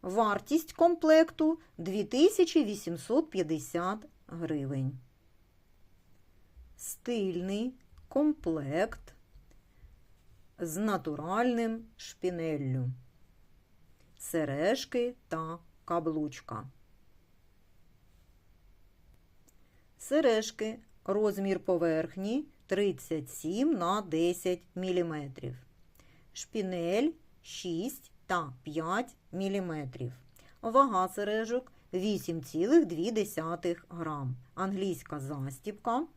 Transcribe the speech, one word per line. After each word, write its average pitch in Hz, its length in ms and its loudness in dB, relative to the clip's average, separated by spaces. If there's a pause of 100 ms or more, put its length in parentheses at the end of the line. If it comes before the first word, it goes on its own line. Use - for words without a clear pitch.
Вартість 208 680 0
комплекту 320 840 6 (200)
дві 190 260 -2
тисячі 320 600 6
вісімсот 208 680 -2
п'ятдесят 175 760 -2 (200)
гривень. 139 720 -4 (1800)
Стильний 202 1000 -4 (340)
комплект 175 1040 0 (1400)
з 165 180 -6
натуральним 220 1080 0 (120)
шпінеллю. 147 960 -2 (1300)
Сережки 214 960 -2 (140)
та 160 300 -6 (260)
каблучка. 156 840 -4 (3250)
Сережки. 226 800 2 (260)
Розмір 196 560 0
поверхні 180 840 0 (200)
тридцять 165 640 -2
сім 226 420 0
на 196 280 0
десять 175 640 0 (120)
міліметрів. 160 840 -4 (760)
Шпінель 190 800 -2 (320)
шість - 720 -6 (140)
та 160 260 -2 (100)
п'ять 165 540 -4 (160)
міліметрів. 160 800 -4 (500)
Вага 226 460 4
сережок 220 640 -4 (200)
вісім 180 500 -2
цілих 226 440 4
дві 170 240 -2
десятих 170 800 -2
грам. 147 480 -6 (180)
Англійська 190 680 -4
застібка. 147 840 -4 (100)